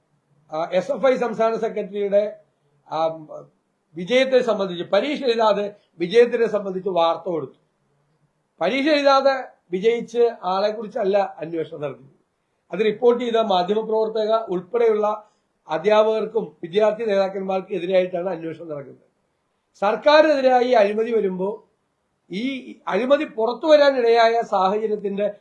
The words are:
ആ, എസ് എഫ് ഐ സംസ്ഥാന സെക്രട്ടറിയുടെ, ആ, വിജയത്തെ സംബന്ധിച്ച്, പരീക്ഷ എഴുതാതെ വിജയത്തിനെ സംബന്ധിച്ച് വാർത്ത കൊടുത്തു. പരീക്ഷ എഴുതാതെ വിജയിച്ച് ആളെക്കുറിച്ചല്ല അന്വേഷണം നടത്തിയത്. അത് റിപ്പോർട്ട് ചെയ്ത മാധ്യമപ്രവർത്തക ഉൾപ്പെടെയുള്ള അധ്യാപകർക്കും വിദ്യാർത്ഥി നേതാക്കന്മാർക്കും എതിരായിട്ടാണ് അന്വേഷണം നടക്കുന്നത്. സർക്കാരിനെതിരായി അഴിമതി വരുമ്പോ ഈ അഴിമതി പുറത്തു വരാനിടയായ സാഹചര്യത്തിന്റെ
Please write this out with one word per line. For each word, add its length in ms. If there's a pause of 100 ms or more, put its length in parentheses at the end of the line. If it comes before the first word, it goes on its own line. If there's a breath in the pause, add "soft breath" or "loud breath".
(520)
ആ, 200
എസ് 200
എഫ് 140
ഐ 100
സംസ്ഥാന 400
സെക്രട്ടറിയുടെ, 800 (540)
ആ, 160 (880)
വിജയത്തെ 460
സംബന്ധിച്ച്, 440
പരീക്ഷ 400
എഴുതാതെ 500 (240 soft breath)
വിജയത്തിനെ 480
സംബന്ധിച്ച് 420
വാർത്ത 340
കൊടുത്തു. 360 (1000)
പരീക്ഷ 280
എഴുതാതെ 560 (260)
വിജയിച്ച് 600 (140)
ആളെക്കുറിച്ചല്ല 920
അന്വേഷണം 420
നടത്തിയത്. 400 (520)
അത് 120
റിപ്പോർട്ട് 400
ചെയ്ത 120
മാധ്യമപ്രവർത്തക 1120
ഉൾപ്പെടെയുള്ള 840 (380)
അധ്യാപകർക്കും 920
വിദ്യാർത്ഥി 420
നേതാക്കന്മാർക്കും 720
എതിരായിട്ടാണ് 540
അന്വേഷണം 400
നടക്കുന്നത്. 340 (720)
സർക്കാരിനെതിരായി 960
അഴിമതി 460
വരുമ്പോ 500 (640)
ഈ 440 (140)
അഴിമതി 360
പുറത്തു 420
വരാനിടയായ 760
സാഹചര്യത്തിന്റെ 880 (100)